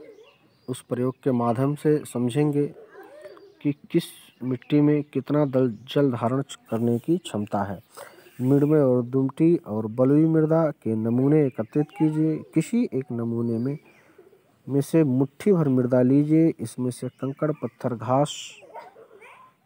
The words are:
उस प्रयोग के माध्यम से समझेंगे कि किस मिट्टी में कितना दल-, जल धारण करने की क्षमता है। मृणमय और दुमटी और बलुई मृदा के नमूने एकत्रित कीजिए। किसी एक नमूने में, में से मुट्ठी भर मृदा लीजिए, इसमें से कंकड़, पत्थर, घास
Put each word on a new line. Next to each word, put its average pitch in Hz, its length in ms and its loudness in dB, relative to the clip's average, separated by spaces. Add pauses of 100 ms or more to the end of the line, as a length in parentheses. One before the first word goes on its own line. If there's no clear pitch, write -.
(680)
उस 131 120 -10
प्रयोग 127 420 -6
के 139 80 0
माध्यम 123 440 0
से 151 300 0
समझेंगे 143 640 -2 (920)
कि 143 100 -2
किस - 320 -4 (400)
मिट्टी 131 380 0
में 147 220 2
कितना 143 420 -2
दल-, 127 320 0 (160)
जल 143 180 2
धारण 120 300 -2
करने 117 580 -2
की 165 180 0
क्षमता 104 460 -6
है। 98 200 -10 (580)
मृणमय 143 380 4
और 123 240 4
दुमटी 135 520 0
और 107 320 -4
बलुई 131 380 2
मृदा 160 460 2
के 110 240 -4
नमूने 127 500 2
एकत्रित 135 440 -4
कीजिए। 156 480 0
किसी 233 560 -2
एक 131 180 -4
नमूने 117 460 -4
में, 135 200 -4 (920)
में 139 120 0
से 165 220 2
मुट्ठी 139 480 0
भर 165 160 2
मृदा 127 340 2
लीजिए, 147 580 4
इसमें 123 320 -6
से 123 180 -10
कंकड़, 139 420 -6
पत्थर, 123 440 -6
घास 127 680 -2 (1040)